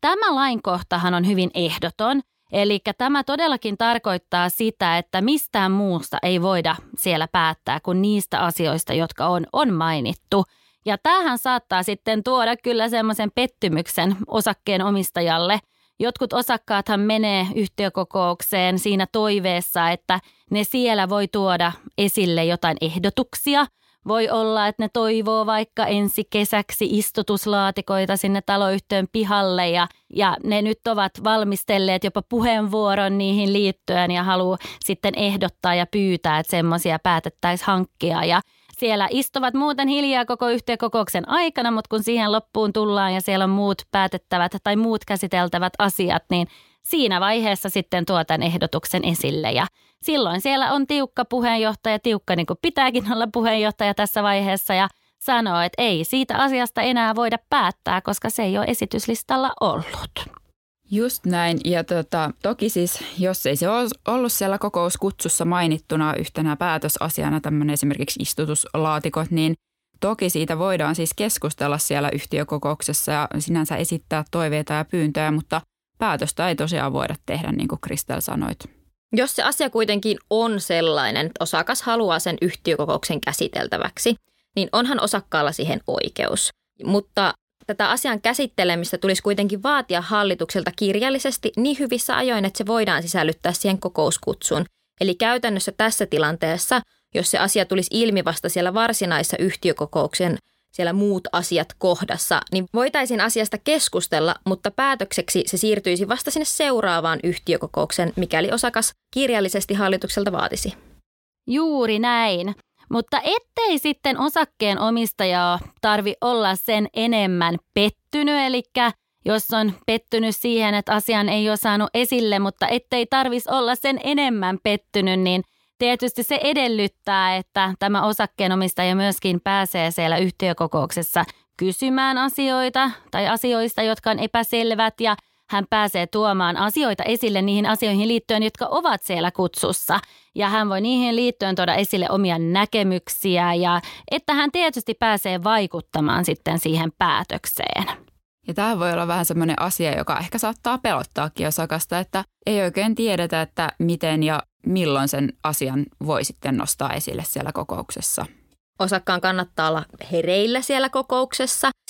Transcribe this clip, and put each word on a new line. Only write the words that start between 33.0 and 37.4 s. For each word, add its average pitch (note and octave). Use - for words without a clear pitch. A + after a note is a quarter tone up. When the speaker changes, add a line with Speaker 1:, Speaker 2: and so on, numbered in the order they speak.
Speaker 1:
niihin G3
liittyen F#3
ja F3+
haluaa F#3
sitten G3
ehdottaa F#3+
ja F3
pyytää, F3
että E3
semmoisia E3
päätettäisiin F3